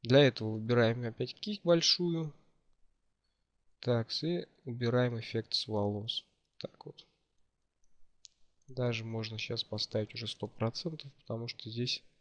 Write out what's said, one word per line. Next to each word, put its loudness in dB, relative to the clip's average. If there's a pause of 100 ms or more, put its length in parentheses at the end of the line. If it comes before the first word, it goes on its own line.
Для 8
этого 6
выбираем 4
опять -4
кисть -8
большую. 4 (1500)
Так, 0 (100)
и -2 (200)
убираем 0
эффект -4
с 0
волос. -2 (320)
Так -12
вот. -18 (1600)
Даже -2
можно -6
сейчас -6
поставить -4
уже -8
сто -8
процентов, -6
потому -8
что -12
здесь -4 (180)